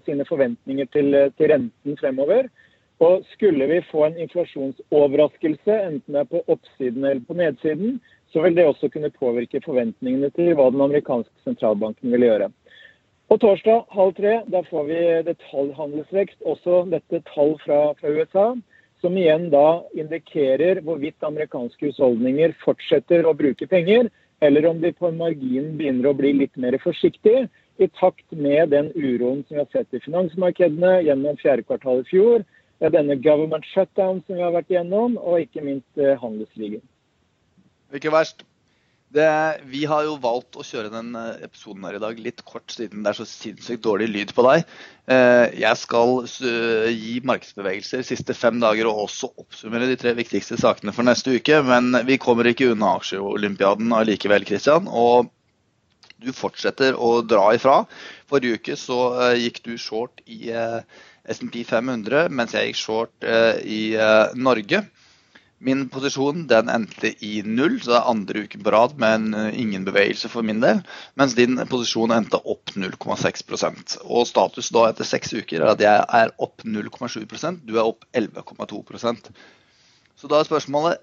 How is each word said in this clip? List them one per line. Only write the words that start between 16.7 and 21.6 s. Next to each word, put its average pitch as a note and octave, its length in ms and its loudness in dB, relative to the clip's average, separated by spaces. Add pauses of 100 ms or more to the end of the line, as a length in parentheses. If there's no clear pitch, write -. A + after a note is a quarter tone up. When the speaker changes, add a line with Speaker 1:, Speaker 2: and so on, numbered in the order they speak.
Speaker 1:
dette E3 300 -4 (120)
tall D3+ 300 2
fra, D3 360 2
fra D3 120 -4
U D3+ 120 0
S - 120 -6
A, G3+ 140 4 (520)
som F3+ 160 0
igjen E3+ 320 2
da D3+ 320 4 (160)
indikerer D#3 880 0
hvorvidt D#3 400 -8
amerikanske D3+ 640 -6